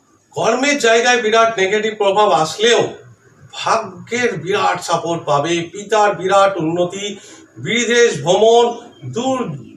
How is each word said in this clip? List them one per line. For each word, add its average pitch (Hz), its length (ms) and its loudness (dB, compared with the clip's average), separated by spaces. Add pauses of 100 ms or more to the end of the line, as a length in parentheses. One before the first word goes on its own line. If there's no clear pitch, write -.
(360)
কর্মের 262 420 0
জায়গায় 233 460 2
বিরাট 226 260 4 (120)
নেগেটিভ 208 300 0 (100)
প্রভাব 196 260 4 (140)
আসলেও 214 380 2 (720)
ভাগ্যের 214 800 -4 (140)
বিরাট 202 340 -2 (100)
সাপোর্ট 170 320 -2 (100)
পাবে, 156 240 0 (180)
পিতার 208 380 0 (100)
বিরাট 196 320 2 (100)
উন্নতি, 180 440 -4 (580)
বিদেশ 233 460 2 (140)
ভ্রমণ, 220 400 4 (500)
দূর 262 240 -4 (380)